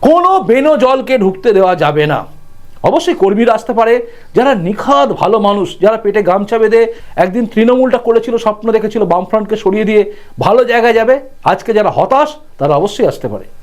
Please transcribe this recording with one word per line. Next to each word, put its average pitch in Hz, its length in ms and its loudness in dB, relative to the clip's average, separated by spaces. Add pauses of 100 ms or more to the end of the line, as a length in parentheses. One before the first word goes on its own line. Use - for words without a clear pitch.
কোনো 349 380 4
বেনো 262 380 2
জলকে 262 400 0
ঢুকতে 190 360 0
দেওয়া 190 220 4
যাবে 151 320 0
না। 131 260 -4 (500)
অবশ্যই 285 300 0
কর্মীরা 208 400 2
আসতে 226 200 -4
পারে, 233 340 2 (280)
যারা 262 200 2
নিখাদ 214 580 0
ভালো 190 260 0
মানুষ, 202 420 -2
যারা 214 160 2
পেটে 208 260 -2
গামছা 202 340 0
বেঁধে 226 360 2 (220)
একদিন 185 300 0
তৃণমূলটা 247 520 2
করেছিল, 233 400 0
স্বপ্ন 214 340 -2
দেখেছিল 214 340 0
বামফ্রন্টকে 190 500 -2
সরিয়ে 208 280 0
দিয়ে 208 300 2 (260)
ভালো 226 240 2
জায়গায় 233 300 2
যাবে, 233 260 2 (240)
আজকে 196 300 -2
যারা 208 180 2
হতাশ 269 440 0 (220)
তারা 143 180 0
অবশ্যই 202 320 0
আসতে - 200 -6
পারে। 101 160 -8 (200)